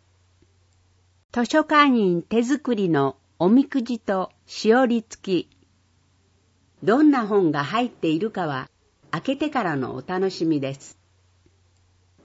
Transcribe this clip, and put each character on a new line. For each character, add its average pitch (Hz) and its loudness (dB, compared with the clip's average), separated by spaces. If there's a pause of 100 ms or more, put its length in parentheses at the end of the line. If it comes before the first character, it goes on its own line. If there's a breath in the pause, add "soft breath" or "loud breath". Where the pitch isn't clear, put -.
(1300)
図 240 -2
書 311 2
館 294 4 (100)
員 175 2
手 233 0
作 247 -2
り 196 0
の 139 0 (220)
お 175 2
み 254 6
く 269 -4
じ 240 -6
と 190 -4 (160)
し - 0
お 262 4
り 233 0
付 - -4
き。 - -20 (1300)
ど 226 2
ん 302 8
な 247 2
本 196 2
が 143 -2
入 220 -2
っ - -8
て - -6
い 156 0
る 220 -4
か 185 -6
は 139 -6 (420)
開 165 -8
け 277 -4
て 302 -4
か 247 -2
ら 160 -2
の 120 -6
お 127 -10
楽 185 -2
し 185 -6
み 156 0
で 135 -6
す。 - -20 (1300)